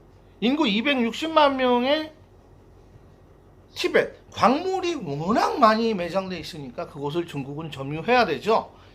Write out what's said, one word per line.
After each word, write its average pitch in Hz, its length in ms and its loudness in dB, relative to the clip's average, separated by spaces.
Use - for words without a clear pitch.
인구 277 260 2
이백육십만 269 920 2
명의 262 560 0
티베트, - 440 0
광물이 349 640 0
워낙 233 640 -2
많이 226 360 4
매장돼 180 440 -4
있으니까 151 500 -12
그곳을 151 380 -4
중국은 147 440 -10
점유해야 160 540 0
되죠. 170 480 0